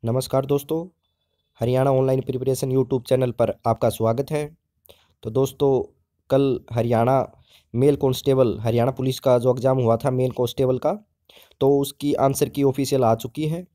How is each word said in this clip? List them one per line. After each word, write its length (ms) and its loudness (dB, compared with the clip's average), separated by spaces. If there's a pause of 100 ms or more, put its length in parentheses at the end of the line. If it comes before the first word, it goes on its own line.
नमस्कार 400 -2
दोस्तों, 440 -2 (720)
हरियाणा 300 2
ऑनलाइन 300 2
प्रिपरेशन 500 -4
YouTube 320 0
चैनल 280 0
पर 360 -2
आपका 220 0
स्वागत 420 -2
है। 260 -6 (680)
तो 60 -8
दोस्तों, 640 0 (360)
कल 420 0
हरियाणा 680 0 (320)
मेल 220 4
कांस्टेबल, 640 0
हरियाणा 320 0
पुलिस 280 -4
का 180 4
जो 140 2
एग्जाम 260 0
हुआ 200 2
था 140 -2
मेल 200 -2
कांस्टेबल 460 -2
का, 280 -4 (560)
तो 180 4
उसकी 360 -4
आंसर 340 0
की 140 -4
ऑफिशियल 400 0
आ 120 4
चुकी 320 -6
है। 280 -6